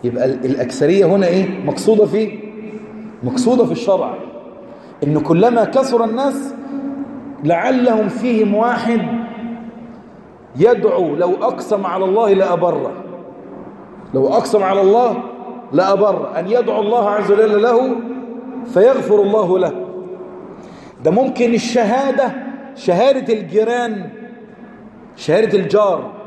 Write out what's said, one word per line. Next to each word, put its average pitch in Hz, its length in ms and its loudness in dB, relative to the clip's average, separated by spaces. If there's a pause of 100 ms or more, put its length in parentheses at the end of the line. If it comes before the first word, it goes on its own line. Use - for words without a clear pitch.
يبقى 120 200 -2
ال-، 131 200 -2
الأكثرية 147 600 2
هنا 185 220 4
إيه؟ 180 200 2 (180)
مقصودة 208 420 4
في، 208 320 -2 (840)
مقصودة 214 420 2
في 165 80 -2
الشرع، 160 420 0 (920)
إن 151 160 2
كلما 214 440 4
كثر 247 400 0
الناس 254 500 -4 (880)
لعلهم 220 640 2
فيهم 214 460 0
واحد 233 460 0 (1600)
يدعو 180 600 4
لو 175 180 2
أقسم 208 520 -2
على 185 180 -2
الله 202 280 2
لأبره، 170 600 0 (1200)
لو 135 140 2
أقسم 208 340 2
على 190 180 2
الله 214 360 4 (560)
لأبر، 190 640 2
أن 175 100 -4
يدعو 220 320 0
الله 208 300 2
عز 202 220 0
وجل 208 300 4
له 247 340 2 (680)
فيغفر 208 560 4
الله 196 360 2
له. 175 140 0 (1300)
ده 156 60 4
ممكن 233 440 2
الشهادة، 240 800 0 (420)
شهادة 226 600 2
الجيران، 214 760 -2 (1040)
شهادة 196 420 2
الجار 185 520 2 (160)